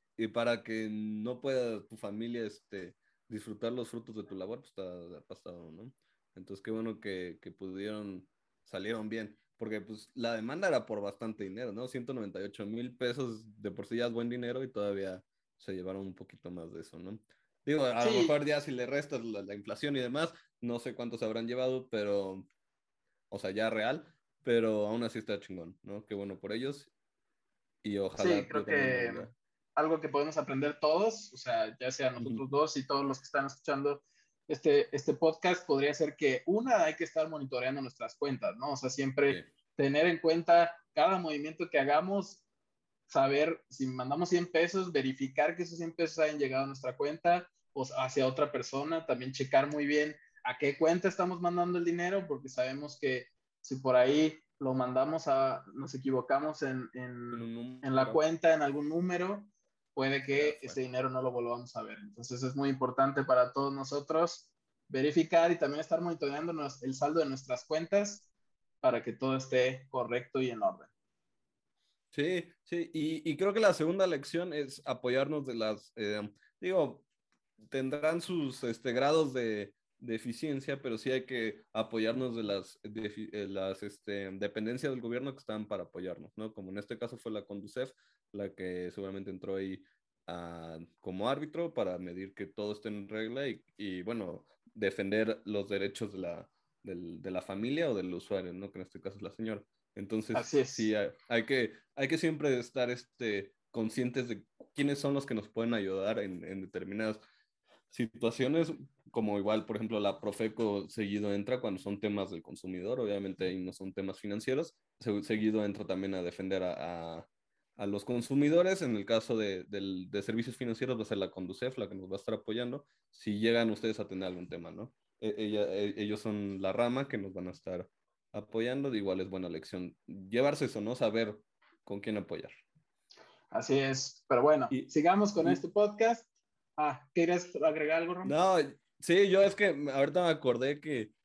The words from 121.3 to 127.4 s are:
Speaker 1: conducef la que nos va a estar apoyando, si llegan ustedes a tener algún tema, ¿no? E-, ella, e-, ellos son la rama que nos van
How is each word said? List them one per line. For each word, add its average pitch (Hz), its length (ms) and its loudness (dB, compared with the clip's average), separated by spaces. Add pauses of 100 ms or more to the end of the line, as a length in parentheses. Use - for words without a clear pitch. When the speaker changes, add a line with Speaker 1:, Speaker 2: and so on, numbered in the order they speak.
Speaker 1:
conducef 95 480 -6
la 101 100 -4
que 101 60 -10
nos 95 160 -10
va 98 60 -4
a - 20 -6
estar 110 160 -4
apoyando, 120 500 -4 (260)
si 104 280 -4
llegan 117 320 6
ustedes 110 300 -2
a 98 80 -4
tener 95 180 -4
algún 90 220 -6
tema, 85 240 -10
¿no? 101 200 -12 (280)
E-, 110 180 -2
ella, 104 340 0
e-, 101 300 0
ellos 104 180 -2
son 101 400 -4
la 95 120 0
rama 123 340 2
que 127 120 -6
nos 95 140 -6
van 90 140 -8